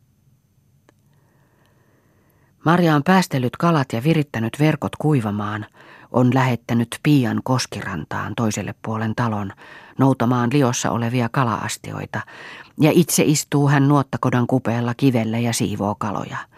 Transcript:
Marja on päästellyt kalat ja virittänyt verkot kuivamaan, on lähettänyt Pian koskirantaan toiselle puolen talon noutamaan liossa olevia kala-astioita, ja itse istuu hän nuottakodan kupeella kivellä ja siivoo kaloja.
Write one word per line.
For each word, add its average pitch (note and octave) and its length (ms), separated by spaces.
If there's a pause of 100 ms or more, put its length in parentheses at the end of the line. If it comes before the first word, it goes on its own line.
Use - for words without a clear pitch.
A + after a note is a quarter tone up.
(2750)
Marja E3 300
on C#3+ 80
päästellyt C#3+ 540
kalat E3 360
ja A2+ 100
virittänyt C#3+ 560
verkot D3+ 360
kuivamaan, G#2+ 680 (460)
on B2 220
lähettänyt A#2+ 540 (160)
Pian A#2+ 400
koskirantaan G2+ 920
toiselle G#2+ 460
puolen A2 340
talon G#2+ 380 (440)
noutamaan B2 560
liossa B2+ 380
olevia A#2 380
kala-astioita, G#2 920 (600)
ja D3+ 120
itse - 320
istuu C#3+ 440
hän C#3 180
nuottakodan B2 600
kupeella A#2+ 460
kivellä A#2 460
ja A#2+ 140
siivoo G2+ 420
kaloja. - 420 (200)